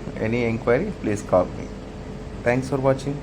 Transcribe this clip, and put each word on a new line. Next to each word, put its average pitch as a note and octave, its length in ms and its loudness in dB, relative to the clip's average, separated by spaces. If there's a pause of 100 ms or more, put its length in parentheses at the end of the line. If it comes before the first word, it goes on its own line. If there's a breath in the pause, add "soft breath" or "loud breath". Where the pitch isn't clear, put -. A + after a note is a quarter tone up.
(180)
Any A2+ 280 2
enquiry, A#2+ 440 2 (120)
please G#2 280 0
call F2+ 160 6
me. - 200 -8 (800)
Thanks B2+ 260 2
for C3+ 100 0
watching. C3+ 420 2